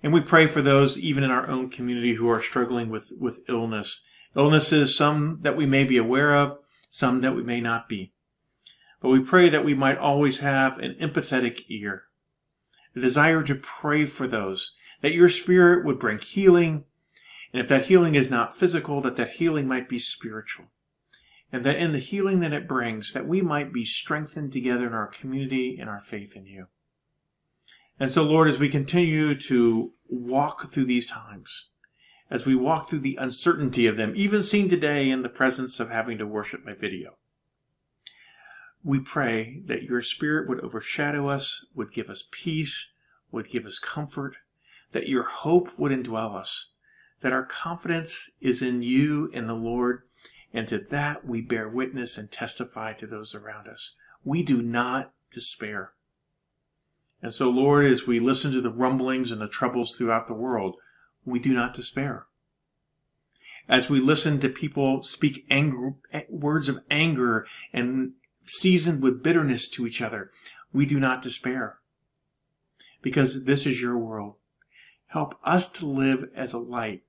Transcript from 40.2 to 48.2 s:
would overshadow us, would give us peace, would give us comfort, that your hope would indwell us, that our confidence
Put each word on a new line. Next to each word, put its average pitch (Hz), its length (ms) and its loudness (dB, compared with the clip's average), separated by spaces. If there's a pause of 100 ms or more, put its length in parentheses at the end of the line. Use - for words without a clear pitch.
would 123 100 -4
overshadow 143 720 -6
us, 139 440 -6
would 110 200 -10
give 110 180 -8
us - 220 -16
peace, 160 560 -6 (420)
would 113 180 -10
give 113 160 -6
us 98 140 -12
comfort, 143 560 -10 (560)
that - 180 -6
your 127 140 0
hope 175 560 0
would 143 140 0
indwell 113 420 -4
us, - 380 -6 (480)
that 131 120 -2
our 127 120 -2
confidence 170 840 -6 (120)